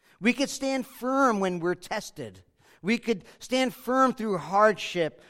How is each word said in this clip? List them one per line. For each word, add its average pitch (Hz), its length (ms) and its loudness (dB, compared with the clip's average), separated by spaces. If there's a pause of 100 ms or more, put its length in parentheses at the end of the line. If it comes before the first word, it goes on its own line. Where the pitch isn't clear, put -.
(220)
We 208 100 4
could 240 180 -2
stand 269 380 -4
firm 254 540 0
when 180 180 -2
we're 175 160 -2
tested. 117 680 -12 (400)
We 220 160 0
could 226 280 -4 (140)
stand 254 340 -2
firm 254 400 2
through 214 240 -4
hardship, 175 920 2